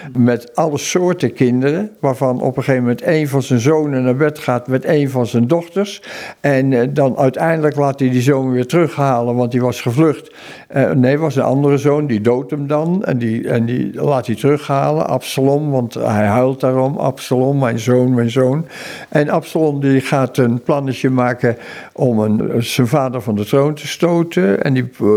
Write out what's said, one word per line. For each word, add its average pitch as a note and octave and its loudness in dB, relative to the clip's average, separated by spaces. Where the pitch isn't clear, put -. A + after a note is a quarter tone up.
met A#2+ 2
alle D#3 0
soorten F3+ 0
kinderen, C#3 0
waarvan B2+ 0
op C3 -2
een C3+ -4
gegeven C3 2
moment A#2+ 0
een D3+ 0
van C3 0
zijn B2 2
zonen C#3+ 2
naar B2+ 2
bed D3+ 0
gaat B2 -4
met C3 -2
een C#3+ 2
van B2 0
zijn A#2+ 2
dochters. E3+ -2
En, C3+ 2
eh, D#3 2
dan C#3 2
uiteindelijk D3+ 0
laat C#3 0
hij B2+ 2
die B2+ 2
zoon C3+ 2
weer B2 0
terughalen, C3 0
want B2 0
die B2 0
was B2 -2
gevlucht. - 0
Eh, C3 0
nee, C3+ 2
was D3+ -2
een B2+ 2
andere C#3 2
zoon, D3 0
die A2 0
doodt B2 0
hem C#3+ -4
dan D#3+ -2
en C3+ -2
die, A2+ -2
en A#2 0
die B2 -2
laat C3 -2
hij A2 -2
terughalen, C#3+ 0
Absalom, C#3 0
want B2 -2
hij A2+ 0
huilt B2+ 2
daarom, C3 0
"Absalom, C3+ 0
mijn A#2+ 0
zoon, B2+ 2
mijn A#2 2
zoon." C3 0
En D3 0
Absalom D#3 0
die C3+ 4
gaat C3 -2
een A#2+ 2
plannetje C#3 -2
maken B2 0
om B2 0
een, G#2+ 0
zijn B2 0
vader C3 -2
van A2 -2
de G#2 -2
troon C#3+ 2
te D3 -12
stoten F3 0
en C3+ 0
die, B2 0
eh, - 0